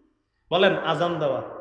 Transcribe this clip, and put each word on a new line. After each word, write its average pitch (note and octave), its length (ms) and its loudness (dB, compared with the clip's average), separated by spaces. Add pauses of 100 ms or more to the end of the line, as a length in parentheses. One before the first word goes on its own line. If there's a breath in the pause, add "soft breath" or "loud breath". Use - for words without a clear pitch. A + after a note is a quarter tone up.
(520)
বলেন, F3 260 4
আজান E3 420 -2
দেওয়া, C3 220 0 (200)